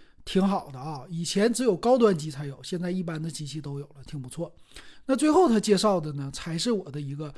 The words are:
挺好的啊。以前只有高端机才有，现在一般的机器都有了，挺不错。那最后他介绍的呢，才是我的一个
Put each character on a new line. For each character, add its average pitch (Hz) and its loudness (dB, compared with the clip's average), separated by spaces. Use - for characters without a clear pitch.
挺 190 2
好 190 -2
的 131 -14
啊。 139 -10
以 170 -6
前 208 2
只 247 -2
有 208 4
高 247 4
端 208 6
机 151 -8
才 143 -10
有， 135 -10
现 175 -6
在 180 -4
一 185 -2
般 165 -6
的 160 -6
机 151 -10
器 147 -8
都 143 -8
有 143 -10
了， - -20
挺 147 -8
不 127 -12
错。 165 -8
那 262 2
最 302 4
后 339 6
他 220 4
介 208 4
绍 196 2
的 151 -6
呢， 139 -6
才 165 -8
是 226 -2
我 190 -4
的 147 -8
一 139 -8
个 151 -10